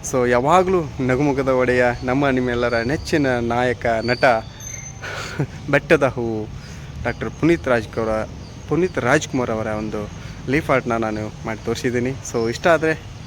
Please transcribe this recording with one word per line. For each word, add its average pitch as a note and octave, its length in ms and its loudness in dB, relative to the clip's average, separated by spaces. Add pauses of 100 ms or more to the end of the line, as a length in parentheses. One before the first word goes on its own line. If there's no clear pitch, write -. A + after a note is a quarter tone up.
(120)
So, B2 180 2
ಯಾವಾಗಲೂ F3 520 4 (180)
ನಗುಮುಖದ C3 480 2
ಒಡೆಯ, B2+ 360 4 (200)
ನಮ್ಮ C#3 240 2
ನಿಮ್ಮೆಲ್ಲರ A#2+ 500 2
ನೆಚ್ಚಿನ C#3+ 480 0 (120)
ನಾಯಕ, A#2+ 480 0
ನಟ, A#2 380 2 (1500)
ಬೆಟ್ಟದ C#3+ 320 4
ಹೂವು A2+ 460 -2 (560)
ಡಾಕ್ಟರ್ A2+ 260 -4
ಪುನೀತ್ D#3+ 380 2
ರಾಜ್ಕುಮಾರ್, A2 600 0 (400)
ಪುನೀತ್ E3+ 300 0
ರಾಜ್ಕುಮಾರ್ B2+ 520 2
ಅವರ A2 160 -2
ಒಂದು G#2+ 440 -4 (380)
ಲೀಫ್ D3+ 220 0
ಆರ್ಟ್ನ A#2+ 260 2
ನಾನು G#2+ 360 -4 (140)
ಮಾಡಿ A2 180 -6
ತೋರಿಸಿದ್ದೀನಿ. A#2+ 460 -2
So, A#2+ 400 -4
ಇಷ್ಟ - 160 -4
ಆದರೆ D#3+ 600 0